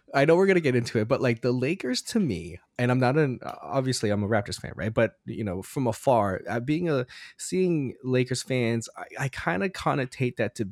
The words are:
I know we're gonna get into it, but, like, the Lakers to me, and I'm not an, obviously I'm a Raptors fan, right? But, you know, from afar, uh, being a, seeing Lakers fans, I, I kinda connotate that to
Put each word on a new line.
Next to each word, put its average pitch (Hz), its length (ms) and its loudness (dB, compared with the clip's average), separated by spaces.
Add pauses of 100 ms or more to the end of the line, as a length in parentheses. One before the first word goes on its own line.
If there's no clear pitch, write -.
(140)
I 143 100 6
know 160 120 8
we're 190 100 6
gonna 185 140 6
get 135 140 2
into 120 240 2
it, 110 80 2
but, 123 140 2
like, 120 220 0
the 123 100 2
Lakers 170 500 -2
to - 160 -4
me, 87 400 -4 (200)
and 123 120 2
I'm 127 80 4
not 127 200 4
an, 135 260 0
obviously 123 640 -2
I'm 101 140 2
a 98 60 0
Raptors 104 300 0
fan, - 160 -10
right? 104 180 -4
But, 113 240 2 (100)
you 90 180 -6
know, 95 160 -4
from 127 260 -4
afar, 113 600 2
uh, 117 120 -2
being 151 280 -2
a, 131 180 0 (300)
seeing 175 640 0
Lakers 127 400 0
fans, 117 540 0
I, - 280 -8
I 139 40 -2
kinda 185 400 -2
connotate 131 680 -2
that 110 200 -2
to 98 160 -4